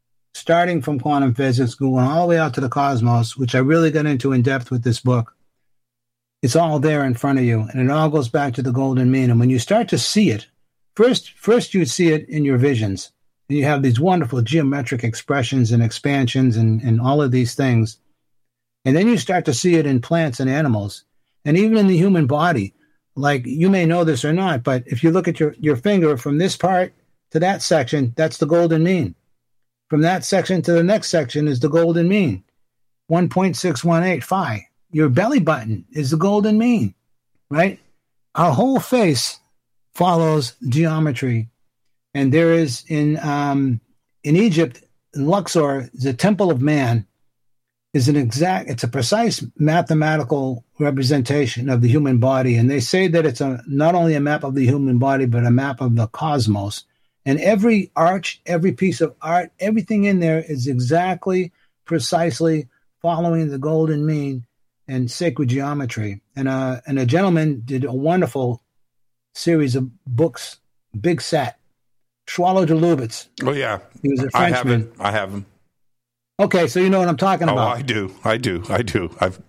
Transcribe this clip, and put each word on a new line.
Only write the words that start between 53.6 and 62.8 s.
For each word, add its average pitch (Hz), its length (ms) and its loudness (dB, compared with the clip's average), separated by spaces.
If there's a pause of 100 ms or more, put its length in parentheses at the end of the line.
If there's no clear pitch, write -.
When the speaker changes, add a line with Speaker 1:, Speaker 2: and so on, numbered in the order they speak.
Speaker 1:
not 151 280 2
only 165 200 2
a 143 40 -2
map 151 240 -2
of 135 120 -4
the 135 100 2
human 135 320 2
body, 135 280 2
but 120 200 0
a 120 60 4
map 135 280 0
of 120 160 0
the 113 120 0
cosmos. 107 760 -4 (420)
And 135 140 0
every 208 560 2
arch, 170 500 -2
every 175 280 0
piece 185 280 -2
of 156 200 -2
art, 170 380 -2
everything 214 440 -2
in 196 160 2
there 160 280 0
is 135 200 -4
exactly, 175 840 -2 (340)
precisely 160 800 -2 (340)